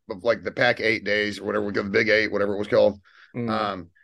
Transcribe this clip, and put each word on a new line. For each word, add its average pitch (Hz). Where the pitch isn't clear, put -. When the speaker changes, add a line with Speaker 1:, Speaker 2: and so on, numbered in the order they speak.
Speaker 1:
of, 101
like, 113
the 95
Pac 123
eight 110
days 104
or 95
whatever, 104
the 104
Big 107
Eight, 107
whatever 101
it 98
was 104
called. 104
Speaker 2:
Mm. 120
Speaker 1:
Um, 101